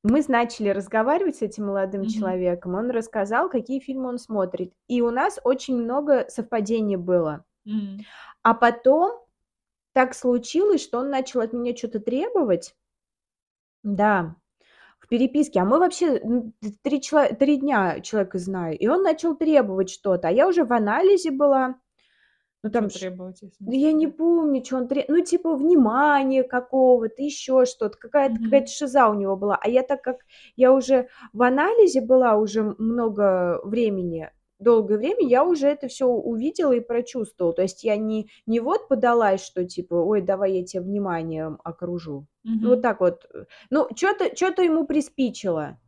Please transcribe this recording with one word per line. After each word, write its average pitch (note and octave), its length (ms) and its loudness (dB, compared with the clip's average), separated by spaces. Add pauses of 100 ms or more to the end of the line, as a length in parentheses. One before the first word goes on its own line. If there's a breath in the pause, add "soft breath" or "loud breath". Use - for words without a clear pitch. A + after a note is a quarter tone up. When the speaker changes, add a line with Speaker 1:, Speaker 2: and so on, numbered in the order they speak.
Speaker 1:
Мы A#3 180 2
с-, C#4+ 60 -6
начали A#3 420 -2
разговаривать A3+ 680 -2
с - 60 -6
этим G#3+ 240 -6
молодым G3 400 -4
Speaker 2:
Мгм. - 0 -
Speaker 1:
человеком, F#3 680 -4
он A3+ 160 -4
рассказал, A3+ 580 -2
какие C4 300 -4
фильмы C4 300 -8
он B3 100 -8
смотрит. F#3 540 -6 (160)
И B3 120 -2
у A#3 100 0
нас C4+ 340 -2
очень B3+ 320 -2
много B3+ 520 0
совпадений G#3+ 680 -4
было. F3 480 -2 (220)
Speaker 2:
М. G#3 400 -8 (380 loud breath)
Speaker 1:
А A3+ 100 4
потом C4 720 2 (680)
так B3+ 200 2
случилось, C4 680 0
что - 180 -6
он C4+ 100 -6
начал C4 300 -4
от A3+ 140 -4
меня A#3+ 200 -4
че-то A#3 260 -8
требовать. C4 760 -2 (1080)
Да, G3 520 0 (640 soft breath)
в - 80 -20
переписке. C4 520 0
А F3+ 60 2
мы B3+ 120 4
вообще, F4 400 0
м, A3+ 340 -4 (100)
т-, G#3+ 100 -8 (100)
три C#4+ 200 -2
чело-, D4 360 2
три C#4 200 2
дня A3 420 0
человека G3 380 -4
знаю. F3+ 400 -6
И G#3 100 0
он F4 140 2
начал D#4+ 340 0
требовать G#3 540 2
что-то. F3+ 380 -2
А E3+ 40 0
я C4+ 160 4
уже F4 160 2
в A#3 80 -2
анализе D#4 600 2
была. C4 440 2 (880)
Ну, G#3+ 60 -6
Speaker 2:
А G#3 40 -8
че A3 140 0
Speaker 1:
там - 20 -6
ш-, - 100 -14
Speaker 2:
требовать, F#3 420 -12
если G3+ 240 -20
Speaker 1:
да A#3+ 100 -4
я D4 160 2
не D#4 140 2
Speaker 2:
секрет? - 20 -4
Speaker 1:
помню, D#4+ 540 0
че B3+ 160 -6
он B3 100 -4
тре-, C4+ 200 -2
ну, D#4+ 140 4
типа, F4 340 -2
внимание C4+ 880 4
какого-то, B3+ 760 2
еще C4 440 2
что-то. G#3+ 320 -6
Какая-то, A#3+ 420 0
Speaker 2:
Мгм. - 20 -4
Speaker 1:
какая-то A3+ 280 2
шиза C4 400 2
у G#3 40 -2
него G3 220 -2
была. G3+ 260 -2
А G#3 60 -2
я, B3+ 160 2
так C4+ 180 -4
как B3+ 160 -6 (380 soft breath)
я B3+ 160 6
уже B3+ 360 2 (240 loud breath)
в G#3+ 100 0
анализе D4 600 4
была A#3+ 340 4
уже G#3+ 260 0
м-, G#3+ 160 -4
много G3+ 840 0
времени, F#3+ 640 -4 (300)
долгое G#3+ 380 2
время, F4 300 0
я B3+ 160 4
уже D#4 240 2
это C#4+ 200 -4
все B3+ 200 -2
увидела A#3+ 640 -2
и A#3+ 80 2
прочувствовала. A#3 760 -4
То F3+ 80 0
есть F#3 220 -4
я G#3+ 140 0
не, A3 320 -4 (160 soft breath)
не A3+ 140 0
вот E4+ 280 -4
подалась, A3+ 560 2
что F#3 220 -6
типа: F3+ 300 -8
"Ой, F#3+ 260 2
давай F#3+ 320 0
я F3+ 120 -2
тебя F#3 160 -8
вниманием E3 840 -6
окружу". E3+ 600 -10 (340)
Ну, A3 100 2
вот B3 100 6
Speaker 2:
Мгм. - 20 -4
Speaker 1:
так A3+ 180 -2
вот, F3 340 0
э. - 100 -16 (260 loud breath)
Ну, C#4+ 240 2
че-то, G4 420 0
че-то F#4 260 0
ему D#4+ 240 2
приспичило. A#3+ 1000 -4